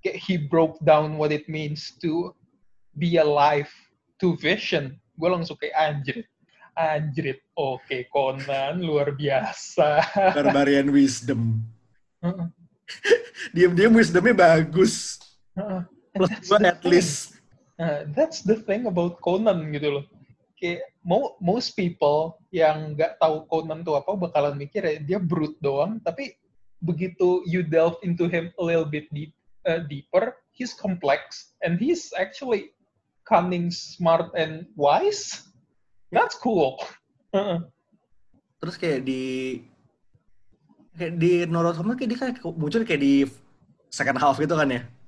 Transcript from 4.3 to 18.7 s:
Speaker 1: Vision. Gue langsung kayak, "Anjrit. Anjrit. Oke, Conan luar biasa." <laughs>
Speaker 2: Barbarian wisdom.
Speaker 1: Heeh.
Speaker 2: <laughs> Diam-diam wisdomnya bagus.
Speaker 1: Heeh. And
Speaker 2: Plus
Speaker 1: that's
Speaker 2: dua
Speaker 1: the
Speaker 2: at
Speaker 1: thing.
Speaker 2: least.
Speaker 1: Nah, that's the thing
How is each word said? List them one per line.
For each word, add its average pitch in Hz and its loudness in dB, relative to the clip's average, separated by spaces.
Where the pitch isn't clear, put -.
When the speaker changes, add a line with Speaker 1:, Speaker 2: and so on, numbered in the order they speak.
Speaker 1:
Vision. 151 -4
Gue 165 -2
langsung 170 -2
kayak, - -8
"Anjrit. 196 -2
Anjrit. 151 -4
Oke, 131 -6
Conan 135 -4
luar 147 0
biasa." 143 0
<laughs> 190 2
Speaker 2:
Barbarian 139 4
wisdom. 120 2
Speaker 1:
Heeh. 175 -6
Speaker 2:
<laughs> - -2
Diam-diam 180 6
wisdomnya 196 6
bagus. 165 4
Speaker 1:
Heeh. 185 -6
And 196 -6
Speaker 2:
Plus 185 2
Speaker 1:
that's - -10
Speaker 2:
dua 208 6
Speaker 1:
the 202 6
Speaker 2:
at 175 2
Speaker 1:
thing. 175 -2
Speaker 2:
least. 170 2
Speaker 1:
Nah, 147 -4
that's - -2
the 214 2
thing 220 -4